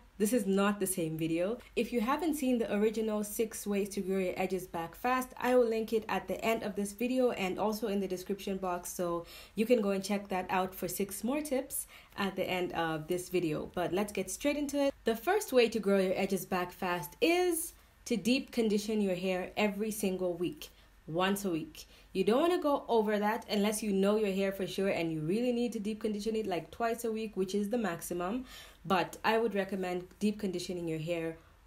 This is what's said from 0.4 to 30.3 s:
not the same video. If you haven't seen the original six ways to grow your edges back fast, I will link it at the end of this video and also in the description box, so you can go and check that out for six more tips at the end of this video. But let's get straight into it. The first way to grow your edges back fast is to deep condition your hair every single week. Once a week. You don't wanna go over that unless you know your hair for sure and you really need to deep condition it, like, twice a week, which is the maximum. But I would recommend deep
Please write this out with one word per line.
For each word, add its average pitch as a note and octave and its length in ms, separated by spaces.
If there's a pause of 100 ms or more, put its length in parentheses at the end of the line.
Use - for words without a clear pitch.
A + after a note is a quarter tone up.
not G3+ 340
the F#3+ 60
same D#3+ 300
video. E3+ 420 (180)
If A#3+ 160
you A#3+ 80
haven't D4 340
seen B3+ 240
the A3 160
original G#3+ 480
six G#3+ 440
ways G3+ 240
to G3+ 100
grow F#3+ 180
your F#3 180
edges F#3 300
back E3 300
fast, B3+ 400
I B3 180
will A#3+ 140
link A3 240
it G#3+ 160
at F#3+ 180
the - 180
end F#3+ 200
of G3+ 100
this G3+ 180
video B3 400
and F#3 240
also G#3+ 300
in G3+ 140
the F#3+ 80
description F#3+ 480
box, F3+ 360
so E3+ 340 (280)
you A3 100
can A3+ 160
go G3+ 100
and F#3+ 120
check G3+ 260
that F#3 220
out F#3 240
for F3+ 140
six - 340
more C4+ 180
tips C4+ 460 (300)
at F#3+ 180
the F#3 140
end F3+ 240
of D#3+ 340
this F3+ 220
video. D#3+ 460
But E3 180
let's G3+ 200
get F#3+ 160
straight C#4+ 280
into C#4+ 300
it. C#4 80 (100)
The A3+ 120
first G4 360
way A#3+ 160
to A#3 100
grow G3 200
your F#3+ 180
edges F#3+ 280
back F3+ 280
fast F3 480
is F4 540 (320)
to A#3+ 100
deep A#3+ 340
condition G#3+ 500
your F#3+ 160
hair F#3 400
every G#3 360
single F#3 420
week. E3+ 360 (360)
Once F#3+ 400
a F3+ 40
week. - 360 (260)
You F#3+ 100
don't A3 200
wanna F4 180
go C#4+ 260
over G#3+ 320
that G#3+ 300
unless G3+ 340
you G#3 100
know G3 240
your G#3 160
hair G3 200
for F#3 140
sure G3 220
and E3 220
you D#3+ 100
really A3 320
need A#3+ 200
to A3+ 60
deep G#3+ 240
condition G#3+ 340
it, G#3+ 100
like, E3+ 240
twice A#3 340
a A3+ 80
week, A3 220
which G3 200
is G#3 160
the A#3+ 80
maximum. F#3 680 (400)
But E3+ 400
I A3+ 140
would A3+ 160
recommend F#3 520 (120)
deep G#3+ 200